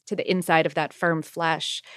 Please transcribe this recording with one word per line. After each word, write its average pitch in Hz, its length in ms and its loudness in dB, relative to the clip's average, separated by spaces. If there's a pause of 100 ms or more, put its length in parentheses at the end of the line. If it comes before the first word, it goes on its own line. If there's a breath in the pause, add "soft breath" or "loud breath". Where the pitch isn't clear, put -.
to 208 100 -4
the - 140 -4
inside 170 340 4
of 160 100 -2
that 156 200 -2
firm 170 260 0
flesh. 160 600 -4 (140)